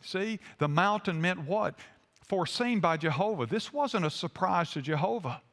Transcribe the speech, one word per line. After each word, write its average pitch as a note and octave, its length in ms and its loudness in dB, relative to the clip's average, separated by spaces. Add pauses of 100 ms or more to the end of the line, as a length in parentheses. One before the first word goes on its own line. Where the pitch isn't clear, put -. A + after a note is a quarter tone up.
See, G3+ 380 -4 (180)
the D3+ 100 2
mountain F3+ 540 2
meant F3 240 0
what? G3 300 -2 (520)
Foreseen G#3+ 520 0
by E3 180 4
Jehovah. D#3+ 480 0
This G#3 260 -2
wasn't A#3 360 0
a - 20 -2
surprise F3 640 0
to D3+ 100 -4
Jehovah. D#3 580 -2 (140)